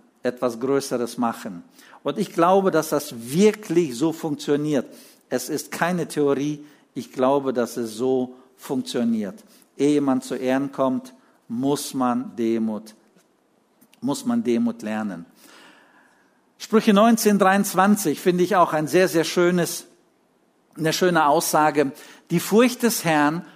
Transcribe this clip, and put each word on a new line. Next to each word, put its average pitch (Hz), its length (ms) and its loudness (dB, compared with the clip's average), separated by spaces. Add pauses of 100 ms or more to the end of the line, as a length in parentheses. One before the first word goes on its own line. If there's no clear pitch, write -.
(220)
etwas 123 380 -4
Größeres 135 560 -2
machen. 110 480 -6 (380)
Und 147 160 -6
ich 202 140 -4
glaube, 190 380 2
dass 156 200 -2
das 127 420 -6
wirklich 175 640 2
so 156 160 0
funktioniert. 147 760 -4 (440)
Es 127 180 -4
ist 151 220 -8
keine 170 380 -2
Theorie. 143 560 -2 (300)
Ich 123 180 -12
glaube, 135 400 0
dass 117 240 -2
es 113 200 -6
so 127 380 -2 (220)
funktioniert. 117 880 -4 (320)
Ehe 147 240 2
man 135 200 0
zu 135 140 -8
Ehren 131 380 -2
kommt, 131 420 -4 (320)
muss 139 480 -4
man 123 420 -4
Demut, 113 580 -4 (1080)
muss 135 260 -4
man 120 160 0
Demut 117 400 0
lernen. 107 420 -8 (1300)
Sprüche 214 340 2
neunzehn 208 460 4
dreiundzwanzig 196 840 4
finde 180 220 2
ich 185 140 2
auch 175 160 4
ein 156 160 0
sehr, 180 180 4
sehr 160 160 2
schönes, 175 640 0 (880)
eine 160 160 -2
schöne 170 340 2
Aussage. 151 680 2 (400)
Die 170 80 2
Furcht 247 420 2
des - 220 0
Herrn 156 400 2 (120)